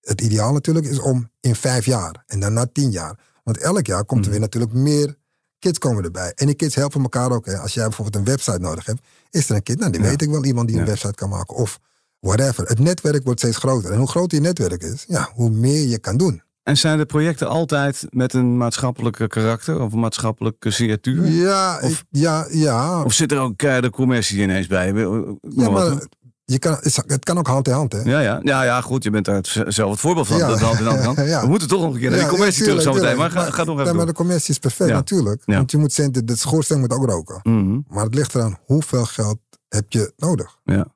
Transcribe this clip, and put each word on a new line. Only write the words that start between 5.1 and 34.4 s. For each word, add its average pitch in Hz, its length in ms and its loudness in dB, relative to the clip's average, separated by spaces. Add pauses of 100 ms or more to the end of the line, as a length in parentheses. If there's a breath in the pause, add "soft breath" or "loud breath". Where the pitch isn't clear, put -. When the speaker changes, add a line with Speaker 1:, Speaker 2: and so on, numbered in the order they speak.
Speaker 1:
kids 180 180 0
komen 113 260 -2
erbij. 87 320 -6
En 139 100 -2
die 143 100 2
kids 151 200 -2
helpen 143 260 0
elkaar 127 300 0
ook. 117 140 -2
Hè. 95 120 -6
Als 90 160 -6
jij 117 140 -2
bijvoorbeeld 107 280 -6
een 101 160 0
website 120 280 -2
nodig 82 260 -6
hebt, 120 160 -6 (280 soft breath)
is 156 200 0
er 113 60 2
een 101 80 0
kid, 123 160 -2
nou, 190 120 0
die 85 100 0
Speaker 2:
Ja. 104 60 4
Speaker 1:
weet 143 140 2
ik 151 80 0
wel, 147 160 0
iemand 120 220 0
die 110 80 0
Speaker 2:
Ja. - 60 2
Speaker 1:
een - 60 0
website 101 260 -4
kan 98 160 -6
maken. 95 260 -8
Of - 240 -2 (400)
whatever. 107 480 0
Het 113 120 0
netwerk 151 440 2
wordt 123 160 0
steeds 117 180 0
groter. 117 340 0
En 101 60 0
hoe 131 100 2
groter 170 300 0
je 143 60 2
netwerk 107 400 -2
is, - 240 -8
ja, - 260 -2
hoe 117 160 2
meer 131 380 2
je 117 120 0
kan 98 180 -4
doen. 143 240 0 (220)
Speaker 2:
En 143 140 2
zijn 156 200 2
de 151 80 2
projecten 151 440 -2
altijd 143 600 0
met 127 240 0
een 123 240 2
maatschappelijke 117 680 -2
karakter 113 540 -2
of 110 120 -2
een 113 60 0
maatschappelijke 110 720 -2
signatuur? 120 560 0
Speaker 1:
Ja, 180 540 2
Speaker 2:
Of 131 80 0 (100)
Speaker 1:
ik, - 100 -16
ja, 156 420 0
ja. 151 520 2
Speaker 2:
of 127 100 0
zit 156 180 2
er 143 80 2
ook 123 180 -2
keiharde 127 320 2
commercie 113 520 0
ineens 95 260 2
bij? 92 240 0
Noem 104 500 -2
Speaker 1:
Ja, - 140 -16
Speaker 2:
maar 113 160 4
wat, - 20 -
Speaker 1:
maar 170 180 4
Speaker 2:
hoor. 139 160 -4 (380)
Speaker 1:
je 131 140 0
kan, 156 220 0
het, - 240 -2
het 139 180 -4
kan 175 140 0
ook 170 100 -2
hand 131 200 0
in 127 60 2
hand, 139 180 0
hè? 104 100 -6
Speaker 2:
Ja, 127 180 2
ja. 117 240 0
Ja, 135 200 0
ja, 123 180 2
goed, 123 220 -4
je 110 60 -2
bent 104 160 0
daar 101 100 0
het 95 120 -2
z-, - 180 -2
zelf 101 260 0
het 104 80 -6
voorbeeld 160 280 0
van, 151 100 0
Speaker 1:
Ja. 165 100 2
Speaker 2:
dat 110 120 2
het 107 80 2
hand 113 120 2
in 110 60 0
hand 127 320 0
gaat. 143 100 0
Speaker 1:
<laughs> - 0 -
Ja. 156 140 0
Speaker 2:
We 120 60 0
moeten 165 200 2
toch 180 140 2
nog 160 120 -2
een 120 60 -4
keer 127 100 0
naar - 100 2
die - 0 -
Speaker 1:
Ja, - 60 2
ja, - 120 0
Speaker 2:
commercie 202 260 2
Speaker 1:
tuurlijk, 196 240 4
Speaker 2:
terug - 100 2
zometeen, 120 200 2
Speaker 1:
tuurlijk. 170 180 0
Speaker 2:
maar 175 80 0
ga, 160 60 -2
Speaker 1:
Maar, 131 80 -6
Speaker 2:
ga 170 60 0
nog 160 160 -2
even 139 60 0
Speaker 1:
ja, 170 80 2
maar 170 120 2
Speaker 2:
door. 165 80 -2
Speaker 1:
de - 60 -8
commercie 170 300 0